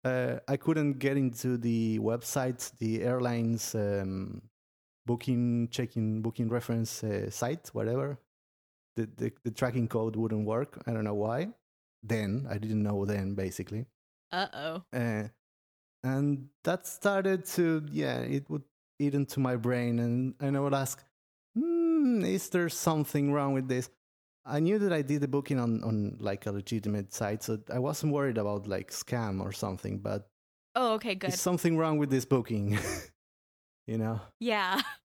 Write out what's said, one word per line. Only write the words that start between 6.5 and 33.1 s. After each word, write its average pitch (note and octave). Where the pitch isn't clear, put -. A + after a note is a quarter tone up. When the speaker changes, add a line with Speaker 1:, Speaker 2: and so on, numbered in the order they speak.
Speaker 1:
uh, G2+
site, C3
whatever. B2+
The, A2
the, A#2
the A#2+
tracking A#2+
code A2+
wouldn't G#2+
work. A2+
I A#2+
don't A2
know G#2
why. A#2
Then, A2
I G2+
didn't G#2+
know G#2
then, G2+
basically. G2+
Speaker 2:
Uh-oh. E3+
Speaker 1:
Uh, A2+
and C3+
that F3+
started G3
to, D#3+
yeah, C#3
it C#3
would D3+
eat C#3+
into C#3
my B2+
brain, A#2+
and, A#2+
and C#3
I C#3
would C#3
ask, C3+
"Hmm, D#4+
is F#3
there F3
something D3
wrong C#3
with C3
this?" B2+
I D3
knew F#3+
that G3+
I D#3
did C#3+
the C#3+
booking C#3
on, A#2
on, G#2
like, G2+
a G#2
legitimate G2+
site, G#2+
so A2
I B2+
wasn't D3
worried C#3
about, G#2
like, F#2+
scam G#2+
or G2
something, G2+
but G2+
Speaker 2:
Oh, A#3+
okay, G#3+
good. F#3+
Speaker 1:
is -
something E3+
wrong D#3
with C#3+
this C3
booking? G#2
<laughs> -